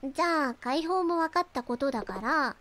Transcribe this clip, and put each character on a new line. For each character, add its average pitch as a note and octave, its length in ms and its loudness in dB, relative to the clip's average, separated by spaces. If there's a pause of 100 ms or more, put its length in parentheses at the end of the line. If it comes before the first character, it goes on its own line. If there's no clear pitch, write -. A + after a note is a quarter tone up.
じ C4+ 200 -4
ゃ D#4+ 280 2
あ、 A#3+ 100 -4
解 C#4 240 -2
放 F4+ 200 0
も E4+ 140 2
分 D#4+ 140 2
か F4 80 2
っ F4 120 0
た C4 100 -4
こ B3 140 -4
と C#4 140 0
だ A#3+ 120 -2
か G3 180 -8
ら B3+ 400 0